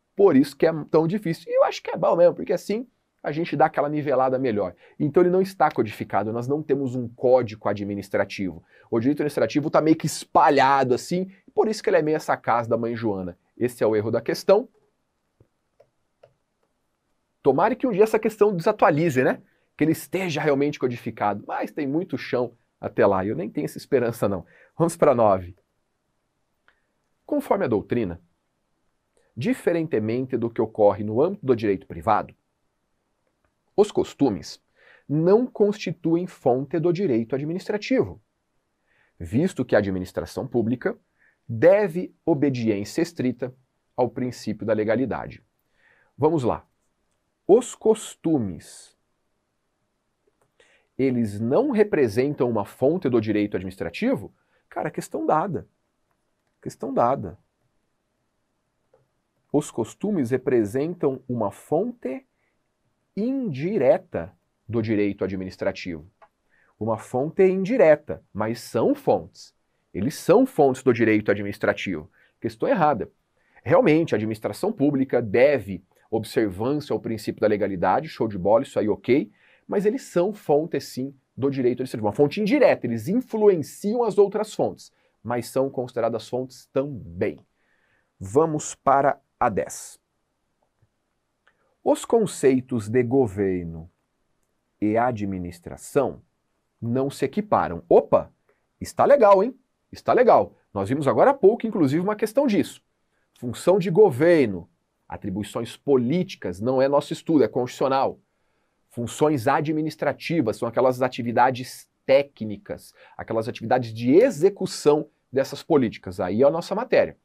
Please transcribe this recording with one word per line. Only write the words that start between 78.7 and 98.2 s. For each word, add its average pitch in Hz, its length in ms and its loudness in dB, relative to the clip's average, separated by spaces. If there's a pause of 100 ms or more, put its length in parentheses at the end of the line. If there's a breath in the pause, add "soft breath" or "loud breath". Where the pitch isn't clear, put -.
aí 104 100 0
ok, 123 420 0 (360 soft breath)
mas 196 180 -2
eles 226 180 -2
são 185 300 -2
fonte, 156 480 -2
sim, 135 340 -10 (220)
do 135 140 -2
direito 123 320 -2
administrativo. 120 240 -6
Uma 101 60 0
fonte 147 280 2
indireta, 214 460 2
eles 117 220 -6
influenciam 208 920 0
as 202 160 0
outras 202 360 0
fontes, - 380 -6 (300)
mas 120 240 -4
são 135 240 -2
consideradas 117 580 -4
fontes 127 440 -8
também. 95 640 -4 (800)
Vamos 151 560 0
para 139 460 2 (180)
a 123 100 0
dez. - 520 -8 (1800)
Os 285 220 0
conceitos 131 840 0
de 127 140 2
governo 95 880 -2 (920)
e 107 160 0
administração 98 1300 -4 (580)
não 131 280 -2
se - 160 -4
equiparam. 92 640 -2
Opa, - 440 2 (480)